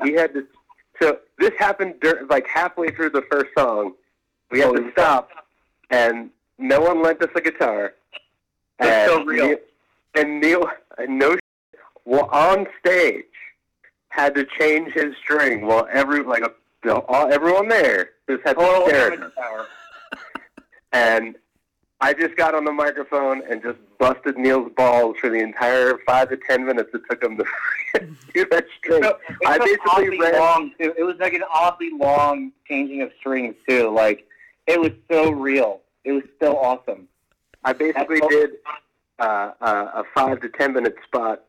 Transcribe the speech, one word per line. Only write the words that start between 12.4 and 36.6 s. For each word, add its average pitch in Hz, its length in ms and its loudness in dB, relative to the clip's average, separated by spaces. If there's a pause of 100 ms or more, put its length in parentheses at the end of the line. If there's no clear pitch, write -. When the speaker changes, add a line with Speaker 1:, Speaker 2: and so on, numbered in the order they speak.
Speaker 1:
stage, 175 460 2 (840)
had 143 280 0
to 139 100 -2 (120)
change 156 360 0
his 147 240 -4
string 131 480 -2
while 113 260 2
every, 139 320 0
like, 120 200 -2
a, 113 100 -4 (320)
you 117 60 0
know, 107 180 0
all, 139 200 2
everyone 175 380 2
there 131 440 2 (180)
just 131 160 -4
had 139 120 2
to 170 60 4
Speaker 2:
Total 185 240 4
Speaker 1:
stare 135 200 4
at 90 120 -2
Speaker 2:
amateur - 60 -14
Speaker 1:
us. - 80 -16 (100)
Speaker 2:
hour. 110 240 -10 (1300)
Speaker 1:
And 113 420 0 (640)
I 139 140 2
just 165 240 -4
got 160 180 0
on 151 80 -2
the 151 80 -2
microphone 143 800 -2
and 110 120 -6
just 117 160 -8 (220)
busted 131 380 -2
Neil's 131 400 0
balls 120 420 4
for 123 100 -2
the 113 100 -2
entire 123 680 0
five 127 240 2
to 131 80 -6
ten 131 280 -2
minutes 120 280 -2
it 117 160 -8
took 120 140 -6
him 110 140 -4
to 104 60 -2 (500)
<laughs> 170 400 -8
do 180 180 0
that 170 140 0 (120)
string. 160 260 2
Speaker 2:
So, - 140 0 (120)
it - 180 -4
Speaker 1:
I - 100 2
Speaker 2:
took - 80 2
Speaker 1:
basically - 260 2 (140)
Speaker 2:
oddly 190 140 -4
Speaker 1:
ran 165 200 4
Speaker 2:
long, 165 400 4
too. 165 180 -2
It 165 60 0
was, 180 160 -2
like, 175 140 -2
an 175 180 -4
oddly 170 400 0
long 143 600 0 (160)
changing 139 340 -4
of 123 180 -8
strings, 127 360 -4 (120)
too. 123 220 2
Like, 107 380 0 (400)
it 170 120 2
was 160 120 0 (200)
so 160 200 2
real. 135 500 -2 (220)
It 135 100 -4
was 139 100 -4 (180)
so 143 160 2
awesome. 123 500 -4 (560)